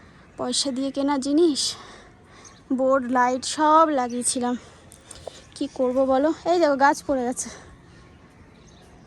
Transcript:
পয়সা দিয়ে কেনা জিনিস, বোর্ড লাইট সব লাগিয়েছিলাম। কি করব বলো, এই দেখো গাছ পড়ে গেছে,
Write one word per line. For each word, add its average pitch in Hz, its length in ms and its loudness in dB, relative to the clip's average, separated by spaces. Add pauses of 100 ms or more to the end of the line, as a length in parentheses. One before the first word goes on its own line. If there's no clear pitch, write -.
(360)
পয়সা 247 340 -4
দিয়ে 269 200 -6
কেনা 277 280 -2
জিনিস, 285 580 0 (960)
বোর্ড 262 400 0
লাইট 254 320 0
সব 311 460 4
লাগিয়েছিলাম। 247 680 -2 (1000)
কি 277 200 -6
করব 254 300 0
বলো, 269 280 2 (120)
এই 339 160 2
দেখো 294 160 4
গাছ 277 300 2
পড়ে 262 180 -2
গেছে, - 260 -6 (1600)